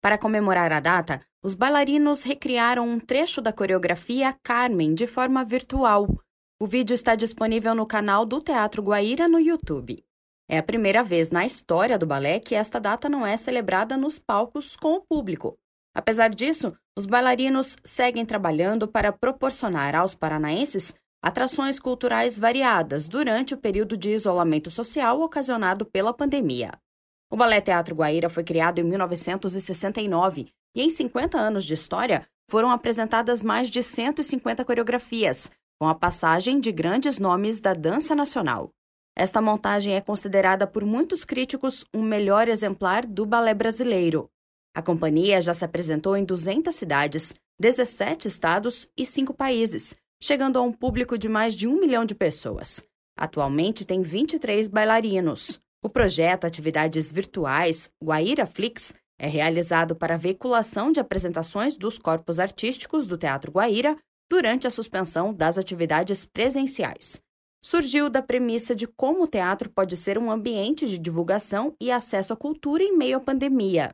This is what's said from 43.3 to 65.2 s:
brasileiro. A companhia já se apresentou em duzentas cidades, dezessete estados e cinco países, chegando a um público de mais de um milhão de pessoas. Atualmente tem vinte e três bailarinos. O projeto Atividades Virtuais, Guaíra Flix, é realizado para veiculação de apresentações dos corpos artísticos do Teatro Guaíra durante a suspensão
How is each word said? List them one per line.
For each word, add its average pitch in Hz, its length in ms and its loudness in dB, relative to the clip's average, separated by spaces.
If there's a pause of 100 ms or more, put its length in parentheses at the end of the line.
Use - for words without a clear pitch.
brasileiro. 214 760 0 (420)
A - 120 -8
companhia 170 580 2
já 170 100 0
se 170 140 0
apresentou 165 500 -2
em 202 80 0
duzentas 196 520 -2
cidades, 151 580 0 (260)
dezessete 247 680 0
estados 202 680 2
e 262 80 -4
cinco 269 300 -2
países, 226 640 0 (260)
chegando 269 380 0
a - 20 2
um 247 100 0
público 247 460 -2
de 214 100 -4
mais 220 280 0
de 190 120 -4
um 302 120 2
milhão 247 260 2
de 208 80 -4
pessoas. - 680 0 (340)
Atualmente 151 640 -2
tem 185 200 -2
vinte 214 300 -2
e 320 60 -2
três 214 280 0
bailarinos. 214 920 2 (240)
O 214 60 -4
projeto 180 560 2
Atividades 156 640 -2
Virtuais, 160 800 -2 (120)
Guaíra 165 440 0
Flix, - 480 -4 (240)
é 143 100 -8
realizado 165 680 0
para 165 240 -2
veiculação 220 720 0
de 311 80 2
apresentações 190 760 -2
dos 220 220 -4
corpos 165 420 -2
artísticos 240 680 -4
do 175 100 -4
Teatro 147 340 -4
Guaíra 233 460 2 (320)
durante 262 380 2
a 240 40 0
suspensão 190 640 -2